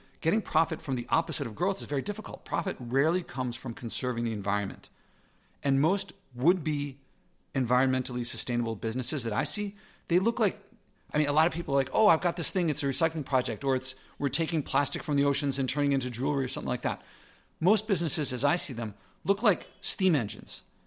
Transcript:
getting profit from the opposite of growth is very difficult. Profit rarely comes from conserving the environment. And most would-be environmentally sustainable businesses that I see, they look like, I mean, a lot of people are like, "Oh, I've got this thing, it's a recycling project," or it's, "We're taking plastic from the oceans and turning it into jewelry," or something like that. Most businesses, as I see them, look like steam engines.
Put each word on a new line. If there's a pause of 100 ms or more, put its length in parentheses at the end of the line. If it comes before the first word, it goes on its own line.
(200)
getting
profit
from
the
opposite
of
growth
is
very
difficult.
Profit
rarely
comes
from
conserving
the
environment. (760)
And
most (240)
would-be (560)
environmentally
sustainable
businesses
that
I
see, (320)
they
look
like, (520)
I
mean,
a
lot
of
people
are
like,
"Oh,
I've
got
this
thing,
it's
a
recycling
project,"
or
it's, (240)
"We're
taking
plastic
from
the
oceans
and
turning
it
into
jewelry,"
or
something
like
that. (580)
Most
businesses,
as
I
see
them, (280)
look
like (120)
steam
engines. (220)